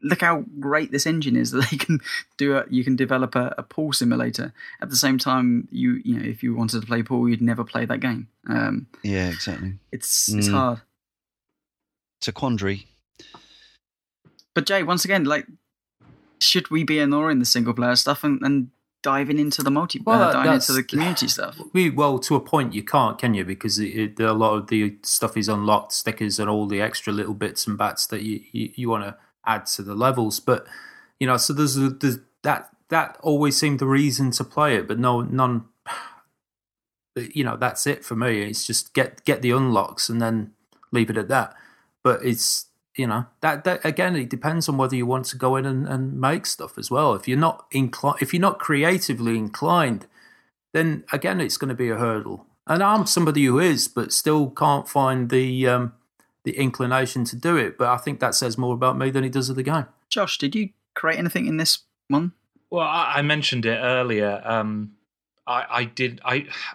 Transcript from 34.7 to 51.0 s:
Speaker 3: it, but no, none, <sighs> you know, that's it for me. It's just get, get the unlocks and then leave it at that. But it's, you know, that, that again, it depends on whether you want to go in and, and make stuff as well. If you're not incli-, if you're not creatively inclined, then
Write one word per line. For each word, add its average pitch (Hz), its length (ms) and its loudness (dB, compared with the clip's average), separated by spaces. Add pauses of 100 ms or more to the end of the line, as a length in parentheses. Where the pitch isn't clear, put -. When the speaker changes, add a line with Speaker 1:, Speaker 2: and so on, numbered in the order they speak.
Speaker 3:
it, 90 100 0
but 117 140 -2
no, 123 220 2
none, 123 420 0 (220)
<sighs> - 100 -8 (1200)
you 123 280 -4
know, 117 120 -4
that's 127 300 -2
it 143 180 -2
for - 120 -8
me. 113 260 0
It's 104 240 -6
just - 280 -4
get, - 300 0
get - 180 0
the 123 80 2
unlocks 120 580 2
and 117 120 -2
then 113 320 -2 (400)
leave 117 180 2
it 110 60 -2
at 98 120 -2
that. 127 260 0 (480)
But 127 220 2
it's, - 420 -2 (300)
you 135 100 -2
know, 117 200 -2 (140)
that, 151 240 0
that 180 200 0
again, 175 300 0
it 127 140 -2
depends 151 400 -2
on 143 80 0
whether 131 180 2
you 123 120 0
want 127 200 -2
to - 100 -8
go 131 200 2
in 131 80 -2
and, 135 240 -2
and 135 320 -4
make 139 260 0
stuff - 320 -8
as - 120 -8
well. 135 240 4
If 95 120 -6
you're 127 120 2
not 160 320 0
incli-, 135 500 0
if 139 120 -4
you're 175 80 2
not 190 180 2
creatively 139 800 0
inclined, 131 680 0 (680)
then 160 400 0